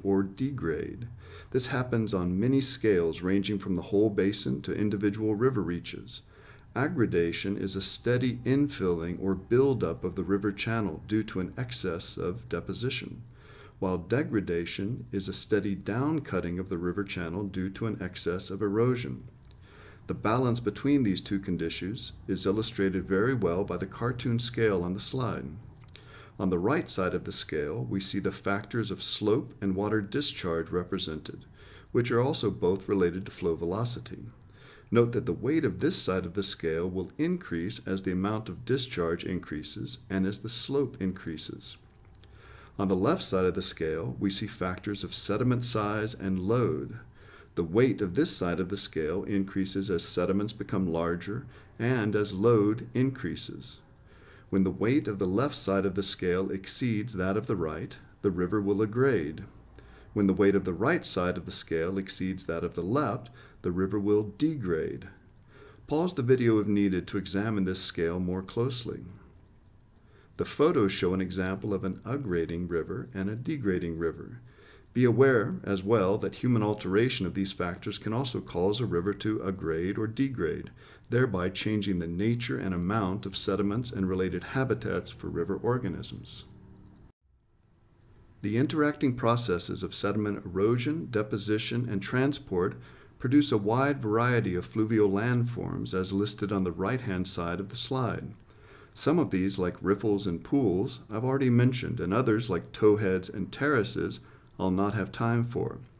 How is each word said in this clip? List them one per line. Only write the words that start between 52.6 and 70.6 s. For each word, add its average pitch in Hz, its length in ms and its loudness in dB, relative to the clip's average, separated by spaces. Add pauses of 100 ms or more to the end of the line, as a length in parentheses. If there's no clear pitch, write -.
increases. - 840 -2 (720)
When 95 140 4
the 95 60 2
weight 113 380 2
of 98 100 -2
the 101 80 0
left 117 300 2
side 98 280 2
of 92 100 0
the 98 80 0
scale 90 480 0
exceeds 110 640 -2
that 92 220 0
of 107 120 -2
the 110 80 0
right, 78 400 -4 (260)
the 101 80 4
river 90 320 2
will 101 180 2
aggrade. 110 640 2 (680)
When 101 140 4
the 95 40 6
weight 98 220 6
of 92 100 2
the 92 80 -2
right 120 320 0
side 90 320 0
of 82 80 -8
the 95 80 -10
scale 82 460 -2
exceeds 95 480 -4
that 82 180 -2
of 85 100 -4
the 87 100 -4
left, 120 460 0 (320)
the 87 100 0
river 95 260 0
will 104 400 4
degrade. 92 720 -2 (800)
Pause 175 260 0
the 135 80 -2
video 117 380 6
if 101 80 0
needed 101 400 2
to 101 100 -4
examine 98 460 0
this 92 180 -2
scale 87 380 0
more 92 220 -2
closely. - 580 -4 (1400)
The 87 100 -2
photos 139 460 4